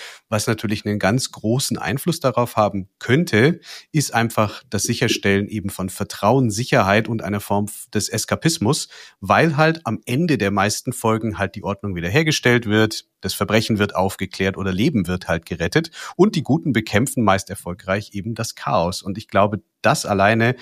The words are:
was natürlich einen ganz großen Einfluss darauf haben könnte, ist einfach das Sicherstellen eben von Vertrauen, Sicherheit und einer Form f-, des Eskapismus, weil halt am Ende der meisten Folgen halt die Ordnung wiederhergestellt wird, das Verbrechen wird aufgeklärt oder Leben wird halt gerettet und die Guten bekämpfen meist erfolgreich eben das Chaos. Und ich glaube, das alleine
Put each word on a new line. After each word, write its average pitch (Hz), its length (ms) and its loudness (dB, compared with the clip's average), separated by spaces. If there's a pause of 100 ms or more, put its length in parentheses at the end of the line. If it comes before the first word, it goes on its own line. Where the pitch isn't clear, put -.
(300)
was 107 180 -2
natürlich 107 380 -4
einen 104 120 -2
ganz 101 340 0
großen - 460 -2
Einfluss 135 440 -2
darauf 120 340 0
haben 101 320 0 (120)
könnte, 151 600 4 (320)
ist 147 220 0
einfach 113 560 0
das 107 140 -2
Sicherstellen 104 680 0
eben 98 200 -6
von 92 200 -6
Vertrauen, 113 600 0
Sicherheit 107 600 2
und 117 120 -4
einer 98 200 -4
Form 101 240 -2
f-, - 280 -14
des 104 140 -2
Eskapismus, - 800 -2 (320)
weil 104 380 2
halt 160 260 2
am 110 220 -6
Ende 143 320 0
der 98 140 0
meisten 101 420 0
Folgen 110 440 -2
halt 98 180 -4
die 101 80 -12
Ordnung 98 320 -6
wiederhergestellt 120 680 2
wird, 110 400 2 (160)
das 95 120 -6
Verbrechen 104 460 0
wird 101 160 0
aufgeklärt 95 600 -2
oder 98 160 -4
Leben 104 360 0
wird 90 200 -4
halt 82 200 -2
gerettet 85 420 -2 (260)
und 214 200 4
die 139 80 0
Guten 151 300 0
bekämpfen 110 500 0
meist 98 260 2
erfolgreich 95 640 -6
eben 113 220 -8
das 117 180 -6
Chaos. 95 480 -2
Und 98 160 -8
ich 110 100 -12
glaube, 104 360 2 (180)
das 143 240 2
alleine 110 560 4